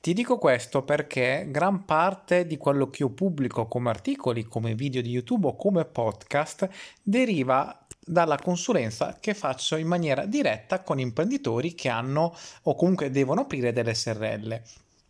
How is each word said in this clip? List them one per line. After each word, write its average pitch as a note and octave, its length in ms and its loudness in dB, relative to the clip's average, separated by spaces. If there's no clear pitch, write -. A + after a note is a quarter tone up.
Ti E3 120 0
dico A#3+ 260 0
questo C3 420 2
perché C#3 680 0
gran F3+ 360 0
parte F3+ 640 2
di D#3 100 -6
quello C#3 320 2
che - 140 -4
io B2+ 80 0
pubblico C3 560 -2
come B2 240 -2
articoli, A#2 540 -2
come A2+ 280 -4
video B2+ 260 -2
di A#2+ 120 -4
YouTube D3 340 0
o B2+ 100 0
come F3+ 300 0
podcast C#3+ 800 -2
deriva E3+ 840 2
dalla E3 400 2
consulenza E3+ 800 0
che G#3 160 -2
faccio - 400 -4
in D#3+ 100 -2
maniera E3 400 0
diretta F#3+ 560 0
con D3 160 -2
imprenditori D#3 800 0
che C#3 140 -2
hanno C3+ 460 0
o D3+ 100 2
comunque E3+ 380 2
devono C#3 300 2
aprire C3+ 300 0
delle A2+ 220 0
S A2 180 -2
R G#2+ 300 -4
L. A2+ 200 -8